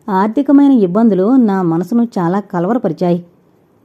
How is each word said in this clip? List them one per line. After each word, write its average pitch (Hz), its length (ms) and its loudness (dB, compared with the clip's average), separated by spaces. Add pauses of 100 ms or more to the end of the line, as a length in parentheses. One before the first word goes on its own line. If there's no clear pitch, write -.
ఆర్థికమైన 277 640 2
ఇబ్బందులు 208 640 2
నా 202 260 2
మనసును 180 420 -2
చాలా 190 360 -2
కలవరపరిచాయి. 180 880 -4 (600)